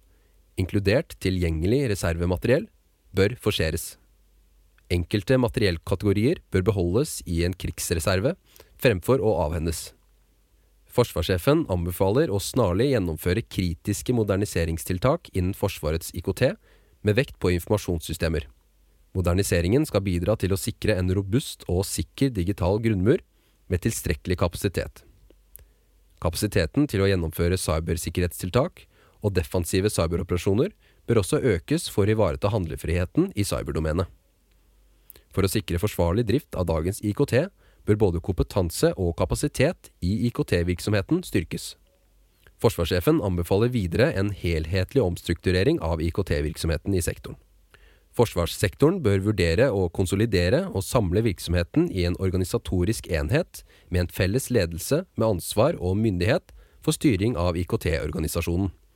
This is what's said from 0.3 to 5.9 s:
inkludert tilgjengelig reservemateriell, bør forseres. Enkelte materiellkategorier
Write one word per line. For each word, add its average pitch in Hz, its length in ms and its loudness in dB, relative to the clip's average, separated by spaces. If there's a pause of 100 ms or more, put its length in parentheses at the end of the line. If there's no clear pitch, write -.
inkludert 98 640 0
tilgjengelig 92 720 0
reservemateriell, 90 760 0 (480)
bør 101 240 4
forseres. 87 540 -2 (960)
Enkelte 101 480 2
materiellkategorier 104 1120 0